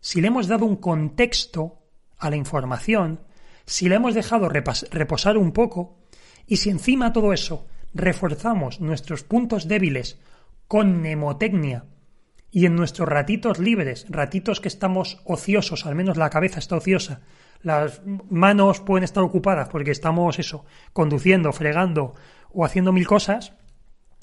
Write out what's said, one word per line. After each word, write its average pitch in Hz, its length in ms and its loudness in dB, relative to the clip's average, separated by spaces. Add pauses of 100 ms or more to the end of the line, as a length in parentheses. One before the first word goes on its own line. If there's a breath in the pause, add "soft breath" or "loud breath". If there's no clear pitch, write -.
si - 200 -4
le 185 80 2
hemos 233 200 0
dado 220 160 0
un 208 120 0
contexto 165 1040 -2 (340)
a 156 140 -4
la 151 60 -2
información, 151 840 -2 (460 soft breath)
si - 220 0
la 185 80 4
hemos 233 180 2
dejado 220 340 0
repas-, 139 420 -2
reposar 170 460 0
un 185 160 4
poco, 226 460 -2 (480 soft breath)
y 202 100 0
si 208 140 0
encima 240 420 0
todo 214 200 2
eso - 340 -4 (260 soft breath)
reforzamos 180 880 -2
nuestros 151 420 -6
puntos 220 460 -2
débiles 165 500 -2 (480 soft breath)
con 196 340 2
mnemotecnia 151 840 -2 (640)
y 180 160 4
en 170 80 4
nuestros 170 340 -2
ratitos 160 500 0
libres, 175 500 -2
ratitos 156 520 -4
que 196 80 -6
estamos 185 560 -4
ociosos, 185 600 -2
al 147 100 -4
menos 175 220 0
la 156 140 0
cabeza 175 280 0
está 160 180 -4
ociosa, 170 440 -2 (400 soft breath)
las 151 400 -2 (300)
manos 196 500 6
pueden 190 240 2
estar 190 180 0
ocupadas 180 460 0
porque 147 220 -4
estamos, 160 480 0
eso, - 260 -8 (280 soft breath)
conduciendo, 151 600 4
fregando 151 640 0 (360 soft breath)
o 175 140 -2
haciendo 185 280 2
mil 180 140 2
cosas, 202 460 0 (720)